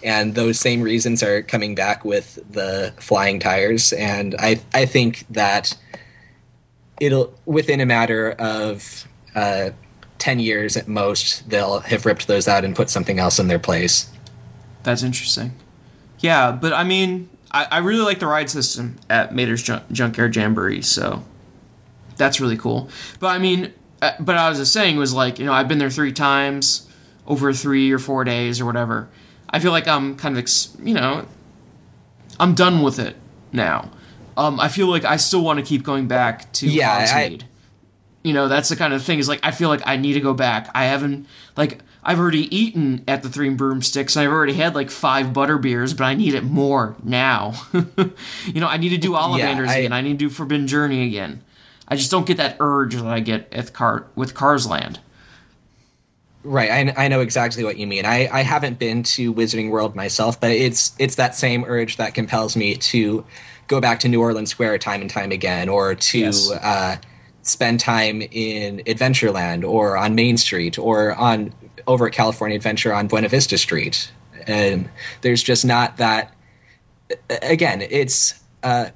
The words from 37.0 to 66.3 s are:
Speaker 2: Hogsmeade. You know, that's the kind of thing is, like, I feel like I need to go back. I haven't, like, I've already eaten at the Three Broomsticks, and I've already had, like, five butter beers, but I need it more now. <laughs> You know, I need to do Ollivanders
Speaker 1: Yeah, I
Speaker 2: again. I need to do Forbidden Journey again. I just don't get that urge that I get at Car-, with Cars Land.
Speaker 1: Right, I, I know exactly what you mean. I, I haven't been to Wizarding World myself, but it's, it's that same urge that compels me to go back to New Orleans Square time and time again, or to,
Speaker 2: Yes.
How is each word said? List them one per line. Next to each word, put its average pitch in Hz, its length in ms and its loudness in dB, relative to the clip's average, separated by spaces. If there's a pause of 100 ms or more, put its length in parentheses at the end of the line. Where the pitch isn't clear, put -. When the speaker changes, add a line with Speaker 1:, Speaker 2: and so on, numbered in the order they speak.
Speaker 2:
Hogsmeade. 117 400 0 (800)
You 160 100 0
know, 139 160 2
that's 139 200 2
the 165 60 -2
kind 151 180 0
of 135 120 -4
thing 160 160 0
is, 139 80 0
like, 143 160 -2
I 156 80 0
feel 170 160 0
like 147 180 2
I 135 100 0
need 139 180 0
to 143 60 2
go 135 140 2
back. 120 400 0
I 131 120 2
haven't, 139 420 -2 (280)
like, 147 220 0 (240)
I've 175 160 0
already 165 360 0
eaten 175 520 0
at 135 160 -2
the 135 60 -8
Three 139 220 -2
Broomsticks, 135 680 -2
and 147 80 2
I've 143 80 2
already 151 220 2
had, 160 200 0
like, 139 160 -4
five 131 420 0
butter 139 260 2
beers, 127 360 0
but 135 100 -2
I 131 100 2
need 143 200 2
it 131 80 -2
more 135 600 0
now. 123 500 0 (180)
<laughs> - 0 - (760)
You 160 140 -2
know, 170 60 0
I 151 120 0
need 170 100 0
to 180 100 0
do 180 140 0
Ollivanders 135 540 0
Speaker 1:
Yeah, 127 60 0
I 131 40 2
Speaker 2:
again. 127 160 0
I 123 80 0
need 143 180 0
to 147 80 0
do - 20 2
Forbidden 143 380 -2
Journey 139 400 2
again. 98 380 -6 (420)
I - 80 -2
just 135 160 -2
don't 180 160 0
get 175 120 2
that 139 200 -2
urge 139 380 0
that 117 100 -4
I 113 140 -2
get 110 320 -4
at 120 200 -10
Car-, 113 440 -2
with 131 180 -4
Cars 139 320 2
Land. 82 320 -4 (1400)
Speaker 1:
Right, 135 280 2
I, 135 340 2
I 139 40 2
know 135 120 2
exactly 117 420 -2
what 107 140 -4
you 104 100 -6
mean. 98 200 -2
I, 120 260 2
I 135 100 0
haven't 135 380 -2
been 117 240 -2
to 117 300 -2
Wizarding 110 360 0
World 107 240 0
myself, 110 460 -2
but 117 100 2
it's, 117 480 0
it's 135 160 0
that 127 220 0
same 120 280 0
urge 117 340 -2
that 110 160 -4
compels 110 420 -2
me 104 200 0
to 107 480 0 (440)
go 139 120 2
back 117 200 2
to 127 80 2
New 120 120 4
Orleans 110 300 0
Square 107 280 -2
time 101 220 -4
and 98 100 -10
time 98 200 -6
again, 90 380 -2
or 98 260 2
to, - 240 0
Speaker 2:
Yes. 104 320 2